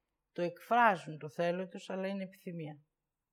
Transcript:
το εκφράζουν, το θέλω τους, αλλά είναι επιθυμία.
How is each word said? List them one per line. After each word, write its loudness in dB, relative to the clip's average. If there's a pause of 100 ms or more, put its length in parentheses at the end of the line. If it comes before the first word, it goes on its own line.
(320)
το -6
εκφράζουν, 2
το -10
θέλω -2
τους, -12
αλλά -4
είναι -6
επιθυμία. -12 (520)